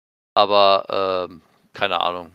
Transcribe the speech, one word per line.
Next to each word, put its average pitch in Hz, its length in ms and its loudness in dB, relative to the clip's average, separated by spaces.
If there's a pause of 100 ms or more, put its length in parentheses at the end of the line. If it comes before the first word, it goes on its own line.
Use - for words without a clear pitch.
(340)
aber, 98 960 0
ähm, 82 120 -20 (300)
keine 92 280 -4
Ahnung. 87 340 -6